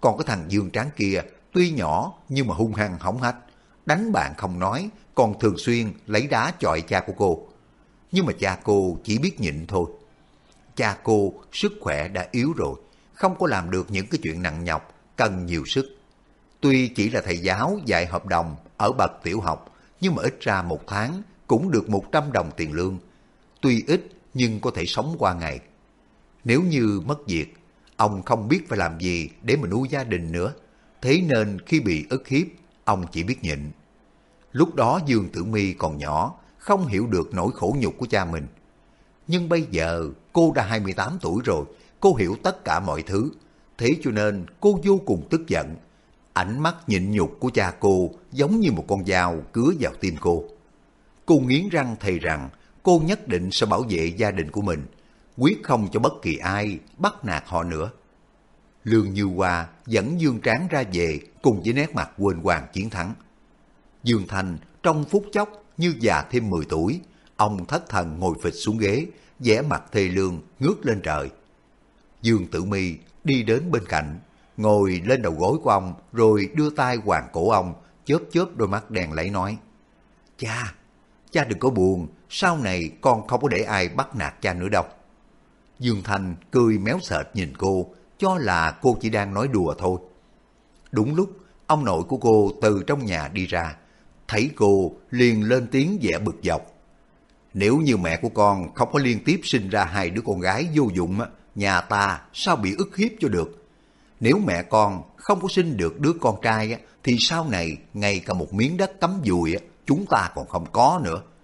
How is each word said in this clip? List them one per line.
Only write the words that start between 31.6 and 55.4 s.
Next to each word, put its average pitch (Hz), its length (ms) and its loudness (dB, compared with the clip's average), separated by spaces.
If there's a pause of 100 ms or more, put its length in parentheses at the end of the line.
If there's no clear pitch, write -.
khi 156 140 2
bị 143 300 0
ức 131 180 -4
hiếp, 151 180 0 (380)
ông 92 280 0
chỉ 82 100 -4
biết 98 200 -6
nhịn. 73 280 -6 (840)
Lúc 170 220 2
đó 135 320 2
Dương 110 220 2
Tử 87 160 -6
Mi 101 280 0
còn 78 260 -4
nhỏ, 76 360 -2 (240)
không 196 280 0
hiểu 107 200 0
được 92 280 -2
nỗi 92 200 0
khổ 170 240 0
nhục 123 200 -2
của 123 120 -6
cha 98 140 0
mình. 82 220 -6 (800)
Nhưng 170 220 -2
bây 165 220 2
giờ 82 380 -2 (240)
cô 165 220 6
đã 131 80 2
hai 110 180 -2
mươi 98 120 -4
tám 95 280 -4
tuổi 95 240 -2
rồi, 85 200 0 (360)
cô 190 140 6
hiểu 101 280 0
tất - 220 -2
cả 82 160 0
mọi 80 220 -4
thứ. 104 280 -2 (480)
Thế 120 240 2
cho 139 80 0
nên 104 360 0 (140)
cô 202 240 4
vô 196 220 4
cùng 85 240 0
tức 165 180 0
giận. 78 280 -2 (560)
Ánh 98 300 -2
mắt 170 140 0 (100)
nhịn 98 240 0
nhục 101 300 0
của 127 140 0
cha 95 260 2
cô 92 300 4 (220)
giống 147 280 2
như 175 120 4
một 80 160 -2
con 95 180 0
dao 90 360 0 (100)
cứa 127 280 4
vào 101 200 -2
tim 90 200 -2
cô. 85 240 0 (840)
Cô 156 140 6
nghiến 135 280 2
răng 135 320 -2
thề 95 180 0
rằng 76 320 -4 (320)
cô 175 220 6
nhất 196 240 -2
định 92 240 0
sẽ - 140 0
bảo 101 240 2
vệ 82 160 0 (100)
gia 104 140 0
đình 82 200 -4
của 101 120 -4
mình, 80 240 -2 (500)
quyết 143 260 2